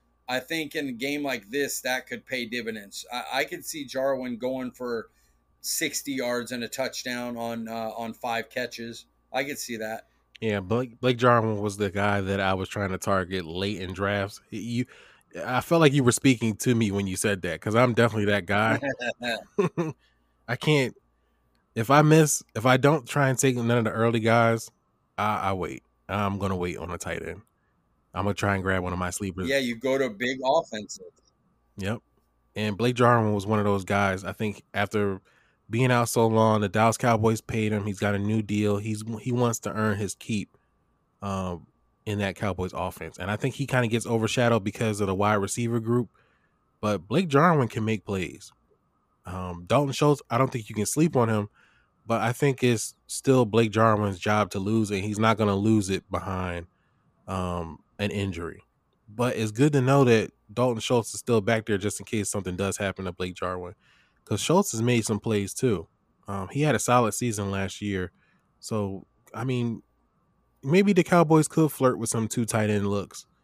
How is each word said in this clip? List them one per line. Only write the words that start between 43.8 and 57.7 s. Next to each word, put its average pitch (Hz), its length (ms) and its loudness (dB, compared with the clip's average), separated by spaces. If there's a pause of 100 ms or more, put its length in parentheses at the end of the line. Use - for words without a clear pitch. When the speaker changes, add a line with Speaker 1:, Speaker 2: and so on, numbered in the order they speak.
Speaker 2:
gets 110 180 -2
overshadowed 113 600 2
because 107 340 -2
of 104 80 0
the 95 80 0
wide 104 200 2
receiver 117 440 -2
group. 117 300 0 (720)
But 101 260 -2
Blake 165 220 0
Jarwin 143 400 4
can 110 160 -4
make 107 180 -2
plays. 87 480 -6 (760)
Um, 90 400 -10
Dalton 135 280 2
Schultz, 147 360 2
I 117 80 0
don't 131 140 2
think 113 160 -8
you 110 80 -14
can 104 100 0
sleep 147 300 0
on 117 140 4
him, 104 180 0 (580)
but 113 140 0
I 113 140 0
think 139 280 0
it's 120 340 0 (120)
still 131 380 4
Blake 110 260 2
Jarwin's 107 480 4
job 107 320 2
to 104 80 -4
lose, 104 320 0
and 98 140 -2
he's 104 140 -4
not 110 180 4
gonna 104 180 4
lose 104 340 4
it 95 220 -2
behind, 90 560 -6 (600)
um, 87 500 -6 (180)